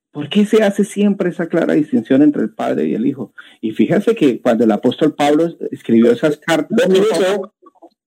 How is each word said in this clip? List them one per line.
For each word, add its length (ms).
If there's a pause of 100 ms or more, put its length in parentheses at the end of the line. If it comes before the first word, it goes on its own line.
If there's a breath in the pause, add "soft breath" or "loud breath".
(120)
¿Por 160
qué 180
se 160
hace 220
siempre 460
esa 180
clara 260
distinción 480
entre 200
el 120
Padre 340
y 60
el 120
Hijo? 260 (280 loud breath)
Y 120
fíjense 420
que 260
cuando 240
el 60
apóstol 440
Pablo 420 (140)
escribió 420
esas 240
cartas, 520 (1160)